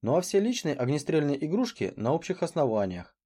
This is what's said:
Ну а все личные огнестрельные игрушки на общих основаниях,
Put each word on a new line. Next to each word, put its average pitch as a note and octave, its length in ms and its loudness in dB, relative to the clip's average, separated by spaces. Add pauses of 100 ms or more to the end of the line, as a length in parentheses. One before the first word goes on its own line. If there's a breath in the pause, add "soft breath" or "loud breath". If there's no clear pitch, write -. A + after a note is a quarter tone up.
Ну A2+ 140 0
а F3 60 4
все F#3 180 0
личные G3+ 380 0
огнестрельные D3 680 0
игрушки F#3 520 -2
на A2 160 0
общих E3+ 320 -2
основаниях, G#2+ 800 0